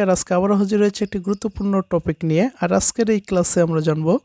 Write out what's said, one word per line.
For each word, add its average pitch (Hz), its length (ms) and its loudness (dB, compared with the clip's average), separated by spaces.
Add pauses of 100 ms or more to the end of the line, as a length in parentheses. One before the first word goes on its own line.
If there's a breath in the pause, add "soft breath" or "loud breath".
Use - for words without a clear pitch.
আর 185 120 0
আজকে - 220 -4
আবারও 202 240 2
হাজির 202 220 0
হয়েছে 202 240 0
একটি 202 180 -6
গুরুত্বপূর্ণ 202 480 -4 (180)
টপিক 165 260 -2 (120)
নিয়ে। 165 160 2 (180)
আর 170 60 0 (100)
আজকের 220 360 -2
এই 202 120 -2
ক্লাসে 180 380 0
আমরা 165 220 0
জানব 156 200 0 (180)